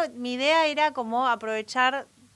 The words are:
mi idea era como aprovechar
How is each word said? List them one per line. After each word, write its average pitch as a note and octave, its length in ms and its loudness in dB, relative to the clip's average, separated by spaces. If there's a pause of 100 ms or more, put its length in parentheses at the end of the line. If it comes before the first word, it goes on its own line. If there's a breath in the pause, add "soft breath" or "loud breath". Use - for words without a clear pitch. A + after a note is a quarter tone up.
(140)
mi B3 200 -6
idea D4+ 340 2
era D4+ 240 0
como A#3+ 360 -2
aprovechar A#3 800 0 (280)